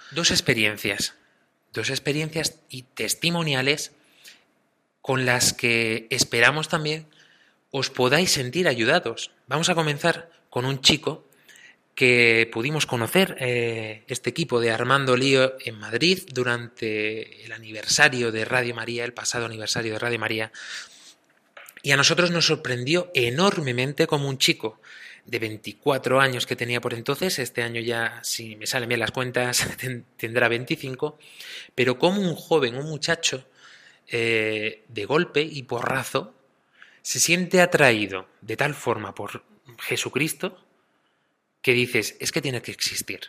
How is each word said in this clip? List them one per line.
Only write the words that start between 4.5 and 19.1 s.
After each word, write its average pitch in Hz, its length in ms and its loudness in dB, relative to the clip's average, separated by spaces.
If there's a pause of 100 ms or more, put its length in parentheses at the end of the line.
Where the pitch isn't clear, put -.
con 131 240 0
las 123 260 4
que 113 580 0
esperamos 123 580 2
también 156 380 -4 (640)
os 135 200 -2
podáis 139 420 4
sentir 135 340 0
ayudados. 120 640 0 (160)
Vamos 156 220 0
a 185 60 2
comenzar 156 560 0 (200)
con 123 140 -2
un 131 160 -2
chico - 500 0 (640)
que 117 560 6
pudimos 120 360 -2
conocer, 127 540 2
eh, 117 680 -4
este 127 220 -4
equipo 127 280 0
de 117 120 2
Armando 127 460 2
Lío 131 440 4
en 110 180 -10
Madrid 123 420 2 (120)
durante 113 1120 -4
el 113 80 -16
aniversario 113 800 2
de 110 120 -2
Radio 120 300 0
María, 117 300 -6
el 120 80 -8